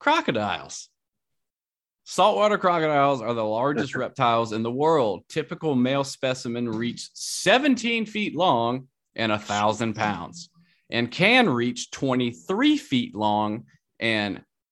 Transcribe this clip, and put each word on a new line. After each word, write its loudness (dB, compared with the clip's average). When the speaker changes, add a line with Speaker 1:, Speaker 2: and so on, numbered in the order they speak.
Speaker 1:
Crocodiles. -2
Saltwater 4
crocodiles 2
are -2
the -2
largest -2
Speaker 2:
<laughs> -4
Speaker 1:
reptiles 0
in -2
the -4
world. 0
Typical -4
male 2
specimen -4
reach -6
seventeen 0
feet -6
long 0
and -2
a 0
thousand 0
pounds, -6
and -2
can 4
reach -2
twenty-three 0
feet -2
long 0
and -2